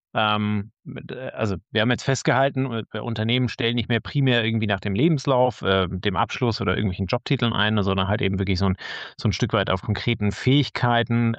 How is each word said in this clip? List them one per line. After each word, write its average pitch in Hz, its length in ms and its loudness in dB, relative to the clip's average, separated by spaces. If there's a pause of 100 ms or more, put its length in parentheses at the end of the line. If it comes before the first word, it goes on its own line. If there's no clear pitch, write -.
(140)
Ähm, 107 580 0 (120)
mit, 131 280 -12
äh, 131 220 -10
also, 101 220 -2 (160)
wir 107 100 2
haben 117 80 2
jetzt - 140 -2
festgehalten, 131 880 0
äh, 110 80 -6
Unternehmen 117 500 0
stellen 117 260 -2
nicht 113 140 -2
mehr 113 100 2
primär 127 440 0
irgendwie 110 220 0
nach 101 140 0
dem 101 140 -2
Lebenslauf, 131 680 2
äh, 95 280 2
dem 92 260 -2
Abschluss 117 460 0
oder 95 120 2
irgendwelchen 98 320 -2
Jobtiteln 120 460 0
ein, 107 300 2
sondern 95 260 0
halt 104 140 0
eben 98 160 0
wirklich 95 200 0
so 95 80 2
'n, 92 100 2 (440)
so - 80 2
'n 104 40 2
Stück - 200 -2
weit 98 180 2
auf 95 120 -2
konkreten 104 500 0
Fähigkeiten, 120 1080 2